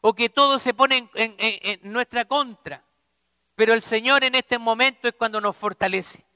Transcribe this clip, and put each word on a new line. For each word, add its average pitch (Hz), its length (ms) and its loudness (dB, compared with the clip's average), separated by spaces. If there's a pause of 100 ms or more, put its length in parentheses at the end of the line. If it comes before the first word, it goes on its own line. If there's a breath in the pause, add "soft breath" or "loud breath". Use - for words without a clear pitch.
o 220 100 4
que 226 160 -2
todo 277 300 2
se 247 160 -2
pone 262 240 2
en, 233 160 -8
en, 220 240 -2
en, 208 240 -2
en 202 300 -8
nuestra 240 340 -4
contra. 247 580 -4 (680)
Pero 220 180 4
el 226 100 2
Señor 254 420 2
en 254 100 0
este 247 240 0
momento 233 500 0
es 233 60 -4
cuando 214 260 -4
nos 208 160 -2
fortalece. 190 680 -4 (120)